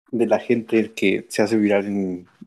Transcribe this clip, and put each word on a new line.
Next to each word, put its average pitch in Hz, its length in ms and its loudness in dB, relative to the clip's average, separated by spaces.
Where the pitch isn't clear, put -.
de 113 160 0
la 120 120 2
gente 113 540 0
que 95 360 -2
se - 120 -2
hace 110 160 2
viral 101 280 2
en, 95 420 -6